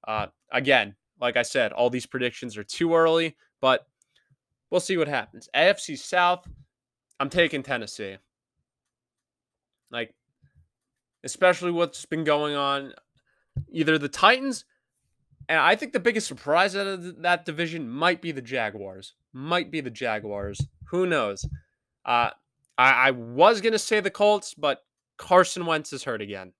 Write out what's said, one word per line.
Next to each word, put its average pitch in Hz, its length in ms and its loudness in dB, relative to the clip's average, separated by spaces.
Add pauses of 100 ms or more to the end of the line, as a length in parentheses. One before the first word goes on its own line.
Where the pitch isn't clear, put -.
Uh, 107 200 -4 (240)
again, 123 440 2 (240)
like 123 160 -2
I 123 60 4
said, 117 320 0
all 123 160 2
these 123 160 -4
predictions 123 520 -6
are 104 60 -12
too 165 300 -2
early, 165 420 2 (240)
but 131 280 2 (800)
we'll 180 100 0
see 185 180 -2
what 156 100 2
happens. 117 480 -6
A 160 140 6
F 196 100 0
C 151 160 -10
South, 180 520 0 (720)
I'm 135 100 -2
taking 156 340 0
Tennessee. 107 540 -8 (1700)
Like, 117 240 -8 (1080)
especially 175 480 2
what's 170 340 -2
been 160 180 -4
going 147 320 2
on. 139 380 -2 (760)
Either 156 280 2
the 143 100 -2
Titans, 254 580 2 (840)
and 156 100 4
I 165 160 6
think 269 160 -10
the 240 80 0
biggest 214 280 0
surprise 170 480 2
out 196 120 -4
of 190 140 -6
th-, 175 180 -12
that 170 260 2
division 160 440 -6
might 165 320 0
be 170 100 -8
the 135 100 -8
Jaguars. 104 720 -8 (180)
Might 160 380 -2
be 156 100 -6
the 127 80 -8
Jaguars. 104 720 -6 (300)
Who 185 160 0
knows? 113 360 -2 (600)
Uh, 120 240 2 (480)
I, 127 300 6
I 135 40 4
was 131 500 4
gonna 220 180 0
say 214 200 0
the 190 120 -2
Colts, 208 420 0
but - 320 -4 (320)
Carson 180 480 4
Wentz 160 260 -2
is 135 120 -10
hurt 113 180 -6
again. 98 380 -12